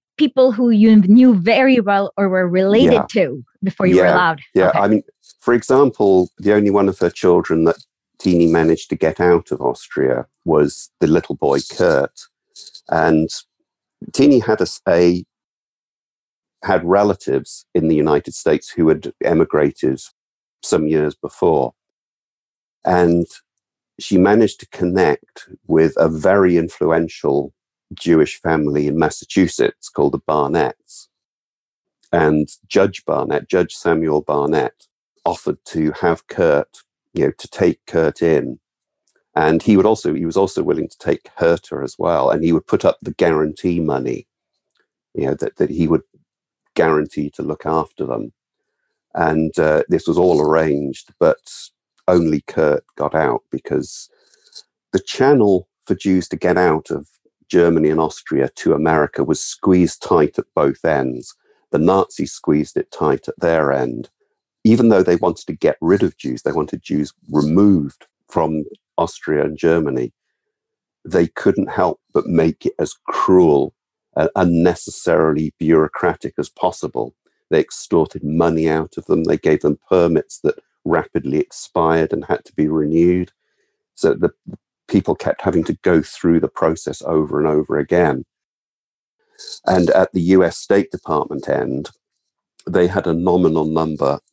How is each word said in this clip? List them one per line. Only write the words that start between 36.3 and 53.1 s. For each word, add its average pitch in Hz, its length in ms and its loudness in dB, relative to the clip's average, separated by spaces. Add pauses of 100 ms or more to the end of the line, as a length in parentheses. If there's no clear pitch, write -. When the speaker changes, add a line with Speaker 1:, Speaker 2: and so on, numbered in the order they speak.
Speaker 2:
you 82 120 0
know, 69 120 0
to - 120 -20
take - 360 -2
Kurt 80 380 -2
in. 67 360 -2 (760)
And 80 300 0
he 104 140 4
would 95 80 4
also, 107 280 0
he 76 120 -6
was 80 100 -6
also 95 260 -2
willing 80 280 -4
to - 80 -20
take - 320 -6 (100)
Herta 82 440 -2
as 65 140 -12
well. 82 320 0
And 78 140 -2
he 85 80 0
would 80 160 -2
put - 160 -2
up - 180 0
the - 120 -10
guarantee 80 640 -2
money, 67 480 -6 (840)
you 76 120 -4
know, 67 100 -2
that, - 200 -8
that - 140 -2
he 82 180 -2
would 80 140 0 (760)
guarantee 76 560 -2
to - 100 -14
look 76 240 -8
after 78 400 -4
them. 57 280 -8 (800)
And, 80 440 -2
uh, 78 300 2
this 85 180 -2
was 82 120 0
all 87 240 2
arranged, 76 760 -2
but - 540 -2 (380)
only 82 320 0
Kurt 76 420 0 (140)
got 73 180 -4